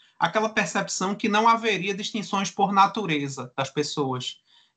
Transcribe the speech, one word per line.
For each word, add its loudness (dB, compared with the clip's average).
aquela 0
percepção -2
que -2
não 4
haveria 2
distinções -4
por 0
natureza 2
das -4
pessoas, -4